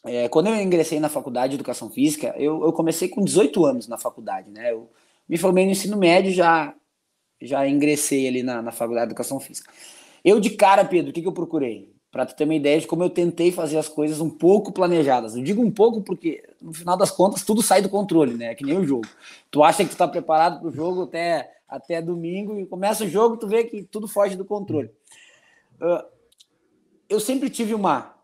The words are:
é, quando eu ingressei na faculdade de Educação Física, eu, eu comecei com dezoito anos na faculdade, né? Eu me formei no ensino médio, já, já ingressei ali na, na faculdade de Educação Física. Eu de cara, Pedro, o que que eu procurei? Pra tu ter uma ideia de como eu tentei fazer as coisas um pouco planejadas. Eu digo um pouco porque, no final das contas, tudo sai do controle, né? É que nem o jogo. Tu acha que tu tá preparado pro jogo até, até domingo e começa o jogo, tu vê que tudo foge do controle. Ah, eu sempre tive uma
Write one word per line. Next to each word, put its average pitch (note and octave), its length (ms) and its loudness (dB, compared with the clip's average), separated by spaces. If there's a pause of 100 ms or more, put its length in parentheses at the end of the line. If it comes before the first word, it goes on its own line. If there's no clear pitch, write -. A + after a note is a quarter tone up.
é, A#2+ 240 -2
quando E3 200 2
eu A3 80 0
ingressei F3 440 0
na D3+ 80 0
faculdade C3 440 -4
de C#3 40 -6
Educação A#2+ 320 -8
Física, C3+ 480 -2
eu, D3+ 260 -2
eu D#3+ 120 2
comecei E3 340 -2
com G3 160 -2
dezoito F3 400 2
anos B2+ 240 0
na A#2 80 -10
faculdade, G#2 540 -10
né? A2+ 200 -6
Eu A2+ 200 -8 (380)
me E3 100 -2
formei F3+ 260 4
no F#3+ 60 2
ensino F#3+ 260 -2
médio, F#3+ 360 4
já, E3 420 2 (680)
já C3+ 260 -2
ingressei C#3+ 600 0
ali B2+ 160 -2
na, B2 180 -6
na A#2 120 -8
faculdade A#2 340 -2
de A2+ 60 -10
Educação - 260 -8
Física. - 340 -16 (520)
Eu G#3 160 6
de G3+ 100 0
cara, G3 340 4
Pedro, D#3+ 260 0
o - 20 -16
que E3+ 80 -6
que E3+ 80 -4
eu F3+ 40 -4
procurei? C#3+ 600 -6 (180)
Pra B2+ 140 -4
tu - 100 -10
ter D3+ 100 -2
uma D#3 100 0
ideia D3 260 2
de D3+ 60 -10
como E3 160 -2
eu F3+ 80 2
tentei F3 420 2
fazer D#3+ 240 -4
as D3+ 120 -2
coisas D3+ 320 -2
um D#3+ 100 -2
pouco G3 420 4
planejadas. C#3 640 0
Eu B2 60 -6
digo G3+ 200 0
um A3 80 2
pouco A3 320 2
porque, F3 400 -6 (180)
no E3 120 -18
final E3+ 240 -2
das F3+ 140 2
contas, - 340 0
tudo G#3+ 160 0
sai G3 220 4
do F#3+ 60 -2
controle, E3 460 2
né? A#2 180 -8
É - 20 -10
que - 100 -12
nem C#3+ 140 0
o G3 60 0
jogo. C3 220 -2 (440)
Tu D3 120 4
acha E3 220 6
que D#3+ 60 -2
tu - 60 -14
tá F3 120 2
preparado E3+ 520 0
pro E3 100 -6
jogo E3+ 320 -6
até, E3+ 500 -4 (160)
até E3 320 -8
domingo F3 580 -6
e F#3+ 80 -8
começa F#3+ 380 -2
o G3+ 40 -4
jogo, A3 280 2
tu A3+ 100 -8
vê A3 180 2
que G#3+ 180 -10
tudo G#3+ 260 -10
foge G3 280 0
do F#3 80 -10
controle. F3 460 -6 (920)
Ah, E3+ 240 0 (1040)
eu G#3 100 0
sempre C4 300 -2
tive A3+ 260 -4
uma E3 500 -2